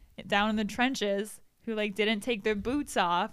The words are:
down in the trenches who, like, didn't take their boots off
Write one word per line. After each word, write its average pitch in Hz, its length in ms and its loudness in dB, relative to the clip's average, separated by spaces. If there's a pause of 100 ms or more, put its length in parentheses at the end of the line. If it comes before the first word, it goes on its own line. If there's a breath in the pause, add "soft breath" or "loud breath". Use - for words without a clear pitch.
(260 soft breath)
down 208 240 2
in 214 60 0
the 214 100 0
trenches 208 720 0 (240)
who, 226 100 -4
like, 208 220 -2
didn't 214 240 2
take 226 240 -2
their 220 100 2
boots 233 420 -2
off 180 360 2